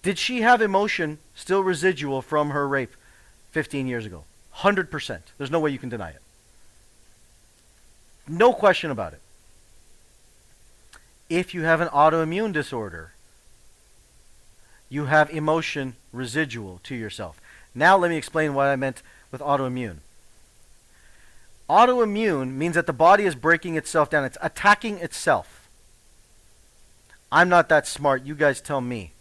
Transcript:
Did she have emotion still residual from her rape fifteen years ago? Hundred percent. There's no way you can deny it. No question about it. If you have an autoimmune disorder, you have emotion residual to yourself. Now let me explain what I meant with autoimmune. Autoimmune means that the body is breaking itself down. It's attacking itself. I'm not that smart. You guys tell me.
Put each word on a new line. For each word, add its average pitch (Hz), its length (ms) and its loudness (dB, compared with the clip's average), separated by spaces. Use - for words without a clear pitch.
Did 185 160 -4
she 247 240 -4
have 233 200 6
emotion 190 560 -2
still 196 280 -2
residual 147 600 -2
from 147 280 -2
her 143 180 -2
rape 135 260 -2
fifteen 139 360 -4
years 120 200 -6
ago? 87 180 -16
Hundred 190 320 0
percent. 131 320 -10
There's 139 140 -8
no 165 80 2
way 151 100 0
you 135 80 -8
can 135 100 -10
deny 104 220 -8
it. 76 100 -20
No 190 260 4
question 185 380 2
about 98 220 -6
it. - 80 -20
If 175 260 -4
you 175 80 -6
have 165 180 4
an 170 80 0
autoimmune 160 640 2
disorder, 104 600 -8
you 147 160 -6
have 147 260 4
emotion 156 640 -2
residual 117 680 -6
to 131 140 -12
yourself. 104 440 -12
Now 170 240 6
let 175 140 2
me 165 60 -4
explain 156 360 -4
what 139 140 0
I 139 80 2
meant 135 260 -6
with 127 100 -12
autoimmune. 127 580 -4
Autoimmune 208 840 2
means 156 200 -4
that 165 140 0
the 160 40 -4
body 180 340 6
is 156 100 -2
breaking 160 400 0
itself 151 340 0
down. 147 140 0
It's 131 180 -8
attacking 208 560 0
itself. - 680 -4
I'm 170 180 4
not 175 200 6
that 151 180 4
smart. 139 380 -2
You 147 100 -10
guys 143 260 2
tell 143 200 -6
me. 120 400 -8